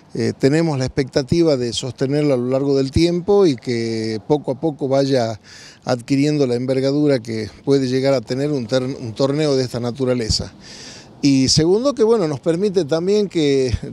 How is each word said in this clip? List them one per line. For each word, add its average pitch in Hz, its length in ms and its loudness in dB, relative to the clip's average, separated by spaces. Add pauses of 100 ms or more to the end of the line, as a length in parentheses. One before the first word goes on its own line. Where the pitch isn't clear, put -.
(140)
eh, 113 240 -2
tenemos 151 400 2
la 131 60 -2
expectativa 143 720 0
de 120 160 -2
sostenerla 139 640 -2
a - 20 0
lo 123 120 -2
largo 139 280 0
del 135 160 -2
tiempo 175 520 2
y 147 120 2
que 113 720 -4
poco 147 240 0
a 120 80 -8
poco 151 260 -4
vaya 131 540 0 (440)
adquiriendo 139 640 0
la 120 80 0
envergadura 135 640 0
que 110 320 -8 (140)
puede 139 240 2
llegar 131 260 2
a 127 60 0
tener 135 320 -4
un 123 160 -4
ter-, 127 160 0
un 127 300 -8
torneo 143 420 0
de 131 80 0
esta 120 160 -6
naturaleza. 120 720 -2 (680)
Y 135 260 4
segundo, 202 460 2
que - 100 0
bueno, 214 240 2
nos 139 120 -6
permite 180 440 0
también 180 440 0
que 135 480 0 (160)